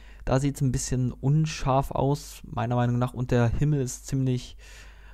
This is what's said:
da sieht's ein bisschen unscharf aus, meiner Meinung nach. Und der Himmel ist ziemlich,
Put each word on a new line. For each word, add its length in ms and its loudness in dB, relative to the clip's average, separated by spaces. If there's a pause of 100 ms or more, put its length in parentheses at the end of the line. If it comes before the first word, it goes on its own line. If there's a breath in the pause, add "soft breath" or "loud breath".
(260 loud breath)
da 160 2
sieht's 180 0
ein 140 2
bisschen 400 0
unscharf 800 0
aus, 520 -2
meiner 320 -2
Meinung 240 2
nach. 140 0
Und 180 -2
der 160 6
Himmel 320 2
ist 280 -6
ziemlich, 500 -2 (560 loud breath)